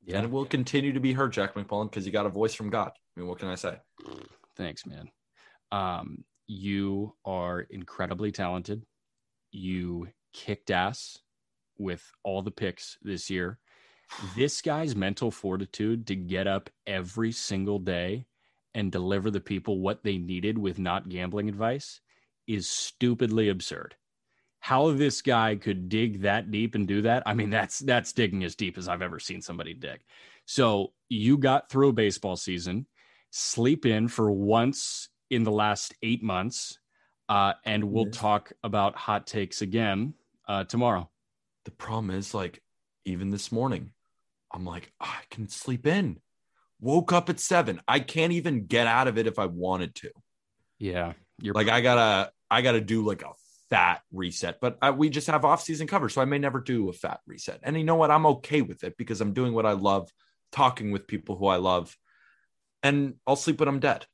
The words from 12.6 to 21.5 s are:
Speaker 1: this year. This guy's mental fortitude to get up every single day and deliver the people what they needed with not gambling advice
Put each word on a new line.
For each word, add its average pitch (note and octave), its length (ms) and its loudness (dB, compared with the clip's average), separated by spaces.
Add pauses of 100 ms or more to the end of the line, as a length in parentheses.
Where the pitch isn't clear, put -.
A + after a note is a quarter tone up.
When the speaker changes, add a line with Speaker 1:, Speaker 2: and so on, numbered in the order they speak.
Speaker 1:
this F#2+ 280 -8
year. F#2 300 -4 (760)
This C3+ 260 0
guy's D3+ 340 -2
mental G2+ 340 0
fortitude G#2+ 760 -4
to G2+ 80 -2
get F#2 320 -2
up G2 220 -2 (180)
every G2+ 440 -4
single G2+ 460 -4
day F#2 480 -4 (480)
and G2+ 180 -2
deliver F#2+ 380 0
the G2+ 120 -2
people G2 380 -2
what F#2+ 240 -2
they G2 140 -2
needed F2+ 400 -4
with F#2+ 220 -4
not F#2 300 -2
gambling F#2 400 -4
advice A2+ 520 -4 (460)